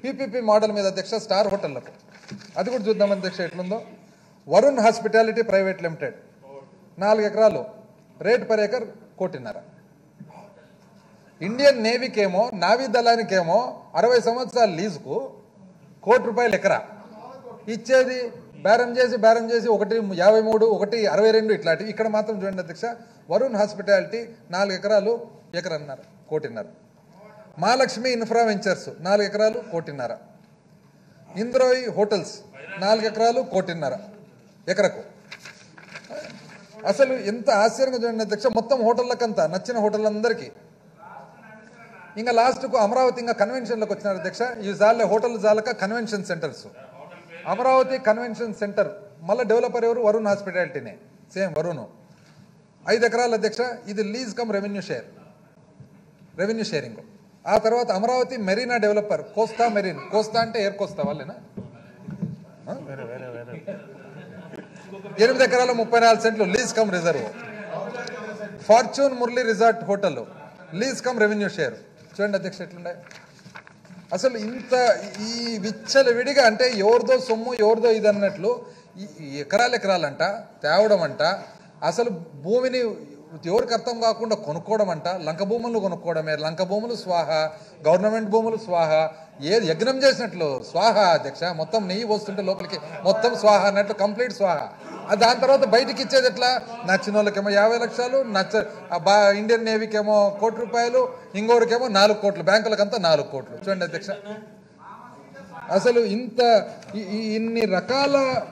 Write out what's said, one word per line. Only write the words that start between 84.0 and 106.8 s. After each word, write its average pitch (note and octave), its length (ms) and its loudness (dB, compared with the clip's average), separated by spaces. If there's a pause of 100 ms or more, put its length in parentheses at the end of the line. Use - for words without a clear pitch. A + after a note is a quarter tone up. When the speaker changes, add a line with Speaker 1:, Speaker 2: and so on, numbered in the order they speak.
Speaker 1:
కాకుండా A3 360 0
కొనుక్కోవడం F#3 540 -2
అంట, D#3+ 180 -4
లంక E3+ 340 -4
భూములను A3+ 380 -2
కొనుక్కోవడమే, E3 560 -4
లంక D#3+ 260 -4
భూములు G#3+ 320 -4
స్వాహ, E3+ 360 -2 (580)
గవర్నమెంట్ G#3+ 420 2
భూములు A3 260 2
స్వాహ, D#3+ 520 0 (360)
ఏది G3+ 220 2
యజ్ఞం A3+ 360 0
చేసినట్లు F3+ 680 0
స్వాహ G3 280 4
అధ్యక్ష. E3 460 2
మొత్తం F3+ 440 -2
నెయ్యి G#3+ 180 -4
పోస్తుంటే G3+ 360 -4
లోపలికి F#3 360 -4 (240)
మొత్తం A3+ 340 2
స్వాహ G3+ 300 6
అన్నట్లు G3+ 280 2
కంప్లీట్ G#3 380 -2
స్వాహ. D#3 360 -2 (400)
ఆ, G3 60 2
దాని A#3 260 4
తర్వాత C4+ 240 6
బయటికి B3+ 380 2
ఇచ్చేది B3+ 240 2
ఎట్లా? B3 340 0 (260)
నచ్చిన F#3+ 280 0
వాళ్ళకేమో G#3 360 0
యాభై G#3+ 280 4
లక్షలు, B3 440 -2
నచ్చ-, G#3 420 0 (280)
ఆ, F3 40 -2
బా-, G3+ 360 6
ఇండియన్ A3 320 0
నేవీకేమో G#3+ 760 0
కోటి A3+ 160 0
రూపాయలు, A#3+ 520 0 (260)
ఇంకోరికేమో A#3 540 2
నాలుగు G#3 320 4
కోట్లు, F#3 220 -2
బ్యాంకులకంతా G#3 560 2
నాలుగు D#3+ 280 2
కోట్లు. B2+ 300 -12
చూడండి F#3 280 -4
అధ్యక్ష, D#3+ 220 -8 (1600)
అసలు A#3+ 300 2
ఇంత A3+ 680 2 (280)